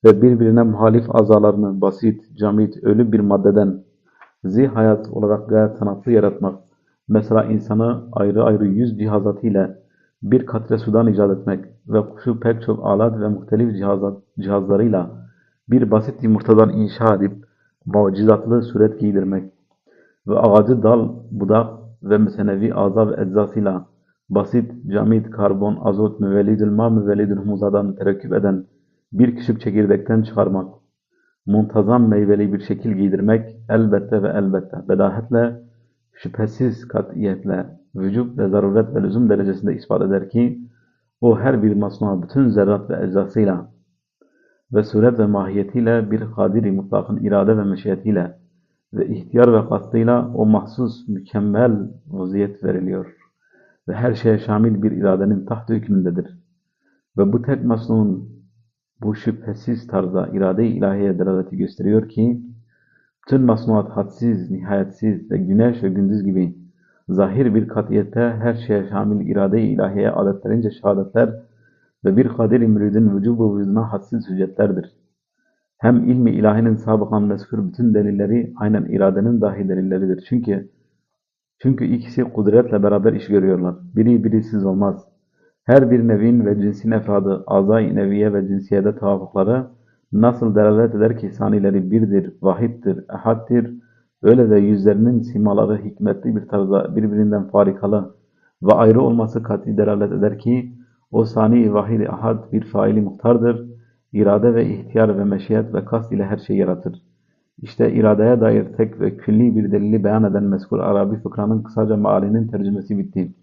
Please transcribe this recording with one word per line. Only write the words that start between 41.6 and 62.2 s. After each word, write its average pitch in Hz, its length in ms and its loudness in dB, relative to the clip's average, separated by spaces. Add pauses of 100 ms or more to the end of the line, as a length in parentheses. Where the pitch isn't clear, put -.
bir 104 140 2
masnuğa 101 460 -4
bütün 131 260 0
zerrat 101 420 0
ve - 140 -4
eczasıyla 98 680 -2 (1000)
ve 107 100 2
suret 110 360 2
ve 107 80 2
mahiyetiyle 104 840 -2
bir 110 120 -2 (140)
kadiri 101 360 0
mutlakın 98 440 -4
irade 101 400 2
ve 104 80 -2
meşiyetiyle 98 760 -4 (560)
ve - 140 -4
ihtiyar 120 440 2
ve 107 160 2
kastıyla 120 680 -2
o 110 120 0
mahsus 113 640 -2
mükemmel 104 840 -2 (160)
vaziyet 95 580 -6
veriliyor 92 420 -4 (840)
ve - 60 -6
her 117 200 -2
şeye 110 240 0
şamil 107 440 0
bir 107 100 0
iradenin 98 540 0
taht - 220 -8
hükmündedir. 92 720 -2 (800)
Ve 101 140 2
bu 120 100 0
tek 135 220 -4
masnuğun 110 640 -2 (760)
bu 104 120 -4
şüphesiz 110 720 -8
tarzda 95 460 -2
irade-i 98 360 0
ilahiye 98 500 -2
delaleti 92 380 -4
gösteriyor 107 520 -2
ki, 120 340 -2 (840)